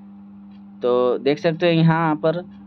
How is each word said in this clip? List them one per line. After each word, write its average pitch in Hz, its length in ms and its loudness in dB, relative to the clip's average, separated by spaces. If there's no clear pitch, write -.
तो 123 380 2
देख 139 200 0
सकते 170 280 0
हैं 170 60 4
यहाँ 165 440 4
पर 160 260 0